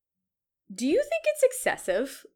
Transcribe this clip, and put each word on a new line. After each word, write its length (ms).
Do 140
you 140
think 240
it's 180
excessive, 840